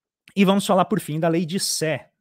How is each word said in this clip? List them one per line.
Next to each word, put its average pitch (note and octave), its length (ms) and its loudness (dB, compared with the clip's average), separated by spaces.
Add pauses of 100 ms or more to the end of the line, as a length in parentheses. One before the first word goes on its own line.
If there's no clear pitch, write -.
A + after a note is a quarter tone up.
(340)
e G3 80 4
vamos G3 240 2
falar F#3 180 4
por F#3+ 140 -2
fim D3+ 200 -6
da E3+ 100 2
lei E3 160 0
de F3 140 -6
Sé, - 600 -4